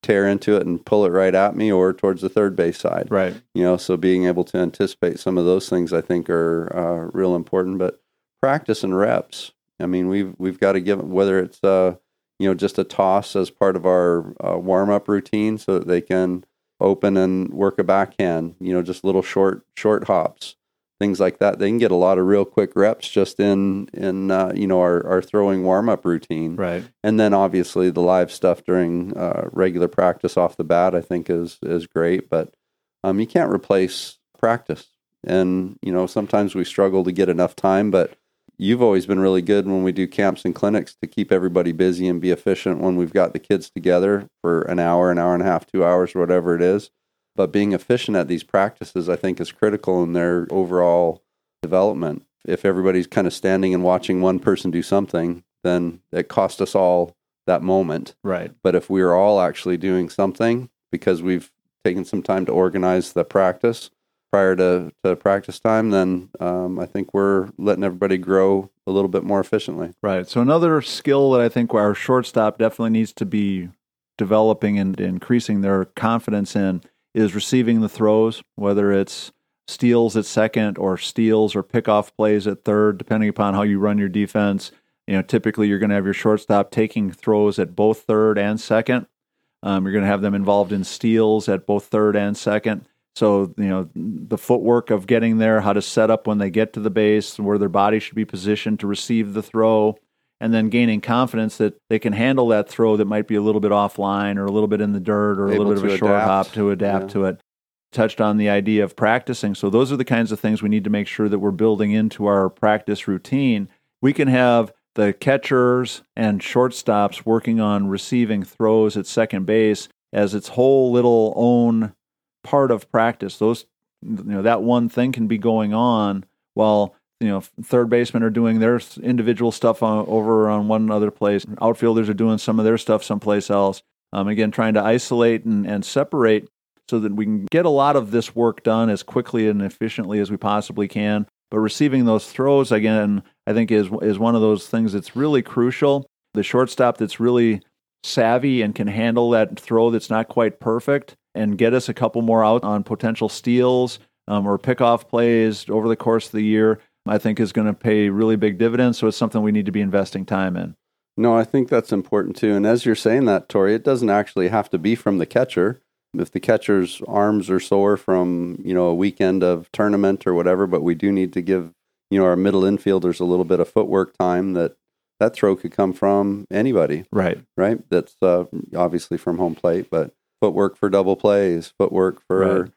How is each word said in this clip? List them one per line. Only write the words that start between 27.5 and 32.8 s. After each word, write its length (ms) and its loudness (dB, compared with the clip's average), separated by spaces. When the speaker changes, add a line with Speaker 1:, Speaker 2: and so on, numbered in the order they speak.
Speaker 1:
the 120 -2
live 280 2
stuff 340 -2
during, 520 -2
uh, 360 -4
regular 360 0
practice 480 0
off 220 0
the 60 -4
bat, 300 2
I 60 0
think 300 -6
is, 320 -4
is 240 -4
great. 420 -2
But, 260 -4